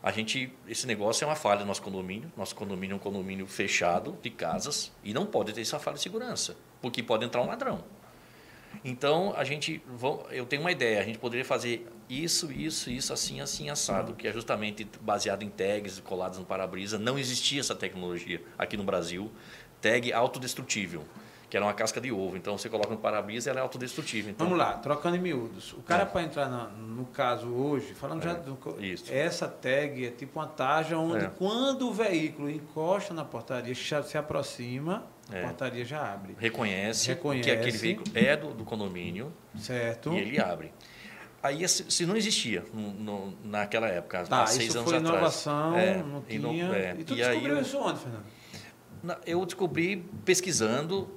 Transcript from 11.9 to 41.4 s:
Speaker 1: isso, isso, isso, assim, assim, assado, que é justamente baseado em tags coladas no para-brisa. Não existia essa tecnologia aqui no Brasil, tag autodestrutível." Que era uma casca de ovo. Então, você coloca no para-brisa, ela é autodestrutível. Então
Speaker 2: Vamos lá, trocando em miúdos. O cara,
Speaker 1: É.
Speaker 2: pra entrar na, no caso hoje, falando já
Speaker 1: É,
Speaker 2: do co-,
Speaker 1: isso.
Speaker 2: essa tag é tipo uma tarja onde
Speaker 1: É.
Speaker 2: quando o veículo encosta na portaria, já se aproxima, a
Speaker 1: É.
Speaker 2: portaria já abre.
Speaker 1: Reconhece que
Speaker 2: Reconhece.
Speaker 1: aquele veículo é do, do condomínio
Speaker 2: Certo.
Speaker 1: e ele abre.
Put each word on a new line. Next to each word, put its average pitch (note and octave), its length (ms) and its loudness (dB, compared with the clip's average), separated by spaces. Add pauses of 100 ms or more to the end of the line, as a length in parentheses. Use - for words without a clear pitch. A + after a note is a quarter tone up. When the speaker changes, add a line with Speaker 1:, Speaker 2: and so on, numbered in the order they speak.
Speaker 1:
isso, D#3 440 0
isso, D3 400 -4
isso, B2+ 220 -2
assim, C3+ 280 -2
assim, C#3+ 300 -6
assado, G2 420 0
que - 140 -6
é G#2+ 60 0
justamente G#2+ 540 -2 (140)
baseado G#2 400 2
em G#2 80 -6
tags G2 520 -2
coladas F#2 360 -4
no F#2 80 -8
para-brisa. F#2+ 540 -2
Não B2 180 0
existia C3 440 0
essa A2+ 120 0
tecnologia F2+ 680 -4 (160)
aqui F#2 200 -2
no G2+ 60 -2
Brasil, F#2 480 0 (500)
tag A#2+ 320 4
autodestrutível." A#2 880 -2 (520)
Que - 20 4
era G2+ 80 4
uma G#2 80 4
casca A2+ 280 0
de B2+ 100 -4
ovo. F#2+ 240 0
Então, G2 220 -2
você A#2 100 -6
coloca G#2+ 220 2
no A2 80 -2
para-brisa, G#2+ 520 0
ela C3 100 0
é C3 40 0
autodestrutível. B2 680 -4
Então G2+ 160 0
Speaker 2:
Vamos F3+ 140 4
lá, G#2 140 6
trocando D3 420 2
em F3+ 60 2
miúdos. A#2 500 -2
O - 100 -14
cara, F3 220 4
Speaker 1:
É. - 20 4
Speaker 2:
pra F#3 160 -2
entrar D3+ 280 0
na, A#2+ 180 -4
no A2 380 -6
caso B2 420 0
hoje, C3 460 0
falando D#3 280 -6
já E3+ 100 0
Speaker 1:
É, F3 40 -2
Speaker 2:
do C#3 220 -8
co-, - 200 -8
Speaker 1:
isso. F#2+ 320 -6
Speaker 2:
essa D#3 380 2
tag B2+ 580 0
é A#2 60 -4
tipo C3+ 260 -10
uma D#3 100 -4
tarja D3+ 500 2
onde D#3+ 260 2
Speaker 1:
É. F#2+ 60 0
Speaker 2:
quando B3 580 2
o A#3+ 60 0
veículo D#3 560 2
encosta D#3+ 640 0
na D#3+ 100 -4
portaria, B2 500 -4
já C#3+ 300 0
se D3 140 -4
aproxima, D3 880 -2 (260)
a F#2+ 60 -4
Speaker 1:
É. F2+ 60 -2
Speaker 2:
portaria A#2+ 420 -4
já C3+ 280 -4
abre. G2 240 -10
Speaker 1:
Reconhece A2 680 2
que B2+ 80 2
Speaker 2:
Reconhece. B2+ 380 2
Speaker 1:
aquele A#2 260 4
veículo A2+ 360 0
é B2+ 220 8
do, D3+ 180 -6
do A2+ 120 -8
condomínio F#2+ 640 -4 (260)
Speaker 2:
Certo. A#2+ 540 -2
Speaker 1:
e F3+ 60 2
ele G3 240 2
abre. E2 320 -2 (680)